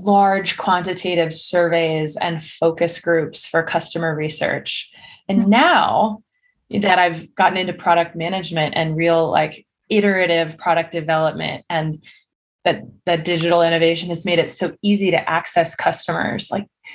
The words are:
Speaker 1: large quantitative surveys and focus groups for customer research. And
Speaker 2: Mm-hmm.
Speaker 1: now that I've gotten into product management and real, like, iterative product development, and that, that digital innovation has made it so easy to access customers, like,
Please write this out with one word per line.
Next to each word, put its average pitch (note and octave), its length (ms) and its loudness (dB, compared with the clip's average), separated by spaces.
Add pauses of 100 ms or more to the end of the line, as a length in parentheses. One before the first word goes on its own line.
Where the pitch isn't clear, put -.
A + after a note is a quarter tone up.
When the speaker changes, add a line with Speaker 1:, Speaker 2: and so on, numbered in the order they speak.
Speaker 1:
large G3 540 2
quantitative F3+ 760 0
surveys D#3+ 840 0
and E3 260 -4
focus E3 600 -2
groups E3 460 -2
for E3 160 0
customer E3 520 -4
research. - 760 -4 (360)
And F#3+ 120 2
Speaker 2:
Mm-hmm. G3 100 2
Speaker 1:
now G#3+ 760 2 (560)
that F#3+ 180 4
I've E3+ 380 0
gotten F#3 220 2
into F3+ 160 -4
product E3+ 420 2
management E3 600 -4
and D#3+ 180 0
real, E3 340 2
like, - 360 -2 (240)
iterative F3+ 680 0
product E3 360 0
development, D#3+ 760 -2
and D#3 320 -4 (600)
that, - 200 0 (220)
that E3 200 0
digital E3+ 360 2
innovation E3 460 2
has E3+ 160 -6
made F3 160 0
it - 100 0
so E3+ 320 -4
easy G3 300 2
to - 180 0
access E3 460 0
customers, - 760 -4
like, G3+ 180 -6 (280)